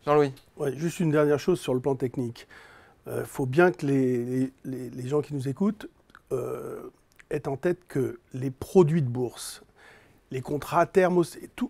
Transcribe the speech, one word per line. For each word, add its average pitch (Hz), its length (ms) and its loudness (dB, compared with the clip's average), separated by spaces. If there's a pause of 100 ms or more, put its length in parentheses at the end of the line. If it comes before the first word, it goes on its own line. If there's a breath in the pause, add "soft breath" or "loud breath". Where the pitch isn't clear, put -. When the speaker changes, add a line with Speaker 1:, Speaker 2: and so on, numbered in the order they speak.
Speaker 1:
Jean-Louis. 147 280 4 (240)
Speaker 2:
Ouais, 139 180 -2
juste 156 260 -4
une 160 100 2
dernière 147 280 4
chose 180 200 0
sur 131 140 -2
le 127 80 0
plan 139 140 0
technique. 120 520 -6 (600 loud breath)
Euh, 120 180 -6
faut 135 200 -6
bien 170 260 6
que 156 140 -4
les, 131 380 2
les, 131 300 -2 (100)
les, 127 260 -8
les 127 200 -10
gens 147 120 0
qui 147 120 -6
nous 139 160 -4
écoutent, 202 380 -2 (440)
euh, 127 580 -6 (400)
aient 151 200 -6
en 135 80 -4
tête 175 220 -2 (100)
que 123 300 -2 (140)
les 131 180 -4
produits 165 500 4
de 123 80 0
bourse, - 540 -8 (680 soft breath)
les 131 100 -6
contrats 147 400 0
à 165 40 4
terme, 180 320 4
aussi, 170 220 0 (180)
tous, 254 120 -4